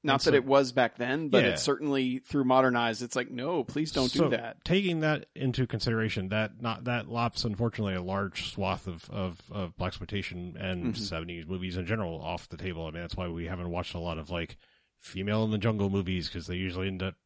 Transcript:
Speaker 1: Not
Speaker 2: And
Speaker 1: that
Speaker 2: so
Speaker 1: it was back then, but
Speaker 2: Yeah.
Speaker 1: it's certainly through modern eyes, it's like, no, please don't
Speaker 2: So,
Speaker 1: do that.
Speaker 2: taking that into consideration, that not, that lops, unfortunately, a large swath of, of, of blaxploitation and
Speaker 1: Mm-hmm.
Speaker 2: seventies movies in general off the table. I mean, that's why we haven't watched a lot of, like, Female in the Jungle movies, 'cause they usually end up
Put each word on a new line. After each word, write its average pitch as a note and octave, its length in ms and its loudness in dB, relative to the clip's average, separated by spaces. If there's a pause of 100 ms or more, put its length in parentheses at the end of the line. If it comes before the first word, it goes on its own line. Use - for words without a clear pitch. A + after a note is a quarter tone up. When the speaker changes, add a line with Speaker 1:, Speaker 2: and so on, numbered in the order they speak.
Speaker 1:
Not C3+ 120 4
Speaker 2:
And C#3 60 4
Speaker 1:
that - 40 -2
Speaker 2:
so D3+ 100 8
Speaker 1:
it C3 100 6
was C3+ 280 6
back B2 260 4
then, C3+ 320 0
but B2 140 8
Speaker 2:
Yeah. G2+ 60 6
Speaker 1:
it's - 120 0
certainly C#3 560 2
through C#3 260 0
modern C3 320 6
eyes, A2+ 260 2
it's A#2+ 140 -4
like, B2 140 0
no, C3+ 340 -2
please D3+ 280 -2
don't C3 180 2
Speaker 2:
So, D3+ 140 2
Speaker 1:
do A#2+ 120 2
that. A#2 280 -8
Speaker 2:
taking F3+ 360 2
that D3+ 340 0
into B2+ 320 0
consideration, A2 640 0
that G#2+ 320 -2
not, A#2 240 -4
that A#2+ 240 -2
lops, A#2 360 -2
unfortunately, G#2+ 500 0
a F2+ 80 -2
large F#2+ 500 -4
swath F#2+ 340 -2
of, E2+ 240 -10
of, F#2 300 -4 (100)
of F2+ 280 -6
blaxploitation F2+ 840 -6
and F#2 300 -2
Speaker 1:
Mm-hmm. A#2 100 -6
Speaker 2:
seventies E2+ 440 -6
movies F2+ 320 -4
in F2+ 80 -2
general F2+ 340 -2
off E2+ 300 -6
the E2 80 -12
table. E2 280 -6
I D#2 40 -6
mean, E2 120 -8
that's E2+ 140 -6
why F#2 120 -2
we E2+ 180 -4
haven't F2 240 -4
watched F2 240 -4
a F2+ 60 -6
lot E2+ 180 -4
of, D#2+ 120 -10
like, E2+ 280 -6 (420)
Female G#2 440 -2
in A2 60 0
the G#2+ 80 2
Jungle G2+ 320 2
movies, F#2 380 0
'cause E2 180 -8
they F2+ 100 -4
usually F#2 320 -2
end F#2 140 -4
up F#2+ 120 -4 (120)